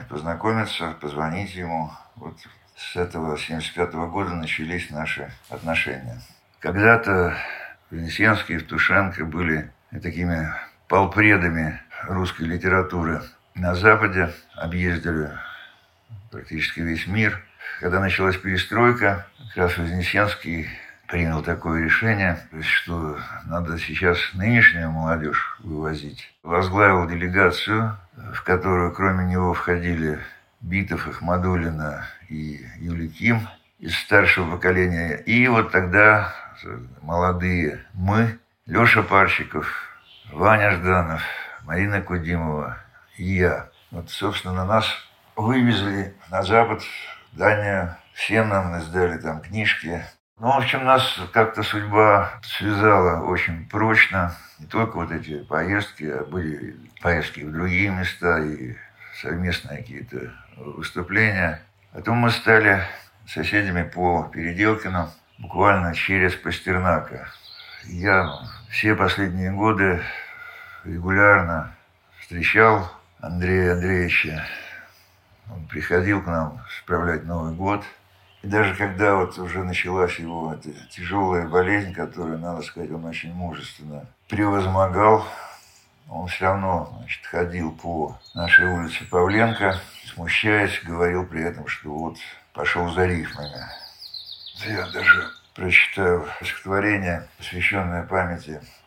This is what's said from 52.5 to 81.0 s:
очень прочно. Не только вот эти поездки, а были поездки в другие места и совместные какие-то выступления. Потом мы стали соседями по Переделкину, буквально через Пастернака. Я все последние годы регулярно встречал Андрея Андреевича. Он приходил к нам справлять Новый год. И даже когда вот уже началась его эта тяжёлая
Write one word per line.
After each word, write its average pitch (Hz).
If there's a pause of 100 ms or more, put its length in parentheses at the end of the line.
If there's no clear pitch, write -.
очень 85
прочно. 101 (240)
Не 76
только 110
вот 85
эти 78
поездки, 85
а 73
были 73 (240)
поездки 80
в 73
другие 92
места 90
и 76 (440)
совместные 82
какие-то 67 (240)
выступления. 87 (300)
Потом -
мы 120
стали 107 (440)
соседями 90
по 87
Переделкину, 92 (280)
буквально 90
через 92
Пастернака. 90 (560)
Я 92 (400)
все 107
последние 92
годы 98 (840)
регулярно 90 (460)
встречал 101 (280)
Андрея 90
Андреевича. 87 (1080)
Он 80
приходил 92
к 85
нам 80 (220)
справлять 85
Новый 82
год. 98 (580)
И 101
даже 101
когда 101
вот 90
уже 90
началась 90
его 82
эта 76 (160)
тяжёлая 92